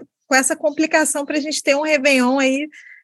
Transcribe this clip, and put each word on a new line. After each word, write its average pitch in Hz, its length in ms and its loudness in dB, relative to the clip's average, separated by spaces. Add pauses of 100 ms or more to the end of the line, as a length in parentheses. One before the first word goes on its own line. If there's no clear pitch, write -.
(260)
com 277 80 -2
essa 269 220 0
complicação 311 680 0
pra 302 140 -4
gente 294 240 -6
ter 277 140 2
um 294 60 -2
Réveillon 269 580 2
aí 269 280 0 (360)